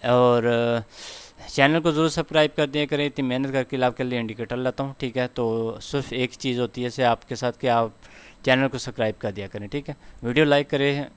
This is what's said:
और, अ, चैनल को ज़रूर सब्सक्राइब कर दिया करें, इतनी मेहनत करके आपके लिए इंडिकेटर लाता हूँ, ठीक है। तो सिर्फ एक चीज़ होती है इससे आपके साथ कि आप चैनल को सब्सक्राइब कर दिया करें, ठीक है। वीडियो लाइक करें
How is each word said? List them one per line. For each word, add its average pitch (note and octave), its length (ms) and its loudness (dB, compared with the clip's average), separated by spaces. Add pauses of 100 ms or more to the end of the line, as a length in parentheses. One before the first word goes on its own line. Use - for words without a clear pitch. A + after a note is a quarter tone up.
और, A#2+ 400 6
अ, A#2 360 2 (680)
चैनल D3 300 4
को E3 120 2
ज़रूर D#3 180 2
सब्सक्राइब D3+ 480 2
कर D3 100 0
दिया D3 180 -2
करें, D3 200 -2
इतनी C#3 220 -4
मेहनत C3 240 -2
करके C3 300 -2
आपके B2+ 220 0
लिए B2 160 -2
इंडिकेटर A2+ 380 -6
लाता B2+ 260 -4
हूँ, C3+ 160 -8
ठीक B2+ 180 -4
है। B2 100 0
तो A2+ 540 -2
सिर्फ C3+ 320 -6
एक B2+ 200 -2
चीज़ B2 260 -4
होती B2 220 -4
है B2 60 -4
इससे B2+ 160 -2
आपके A#2+ 320 0
साथ B2 160 -4 (100)
कि C3+ 60 -2
आप A#2 260 2 (520)
चैनल C3 220 4
को C3 100 -4
सब्सक्राइब A#2 440 -2
कर G#2+ 100 -4
दिया G2 160 -10
करें, G2+ 220 -10
ठीक C#3+ 200 -8
है। C#3+ 60 -10 (280)
वीडियो B2 220 4
लाइक C#3+ 240 2
करें C#3 480 0